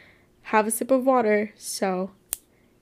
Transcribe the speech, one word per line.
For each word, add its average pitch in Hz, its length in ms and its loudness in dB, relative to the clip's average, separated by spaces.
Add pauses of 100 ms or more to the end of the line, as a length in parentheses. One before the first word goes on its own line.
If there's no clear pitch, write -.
(440)
have 214 220 2
a 220 60 -2
sip - 180 -6
of 262 160 2
water. 214 500 2
So, 190 540 -4 (720)